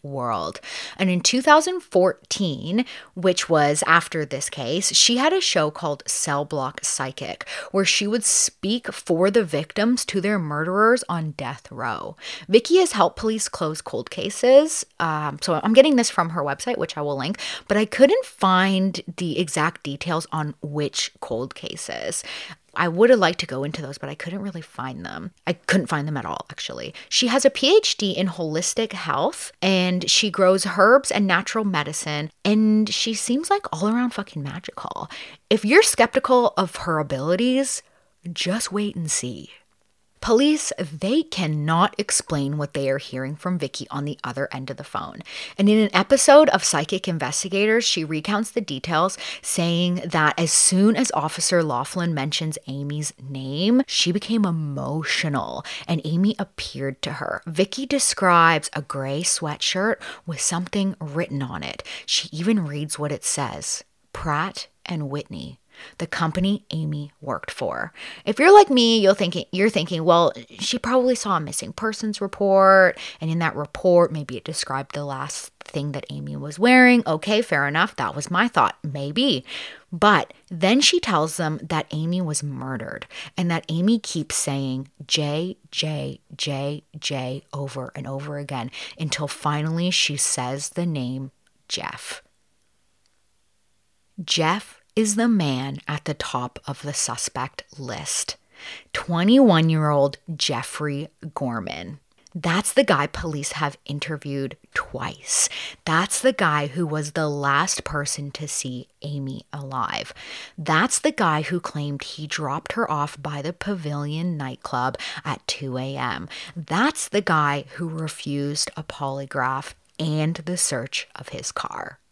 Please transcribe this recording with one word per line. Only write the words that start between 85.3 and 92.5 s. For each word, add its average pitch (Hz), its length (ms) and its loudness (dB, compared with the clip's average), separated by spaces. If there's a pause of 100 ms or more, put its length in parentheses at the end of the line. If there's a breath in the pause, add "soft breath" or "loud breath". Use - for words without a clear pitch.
J, 139 500 -6 (160)
J, 143 460 -6 (160)
J," 131 460 -6 (100)
over 131 400 -8
and 143 120 -10
over 143 300 -8
again 139 340 -8 (280 loud breath)
until 147 300 -4
finally 160 640 -2
she 147 280 0
says 135 520 -4
the 175 160 -4
name 135 440 -4 (380)
Jeff. - 540 -10 (2000)